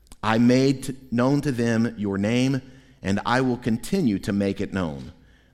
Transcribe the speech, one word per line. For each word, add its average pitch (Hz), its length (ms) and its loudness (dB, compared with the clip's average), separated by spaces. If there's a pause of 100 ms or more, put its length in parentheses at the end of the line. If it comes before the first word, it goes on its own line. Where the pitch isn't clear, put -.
(220)
I 110 160 2
made 131 460 4
t-, 131 120 -8 (140)
known 131 300 2
to 147 100 -2
them 117 480 0
your 98 180 -2
name, 123 460 0 (400)
and 98 240 0
I 123 140 2
will 123 160 0
continue 117 640 0
to - 120 -4
make 101 280 0
it 98 120 -6
known, 78 400 -6 (420)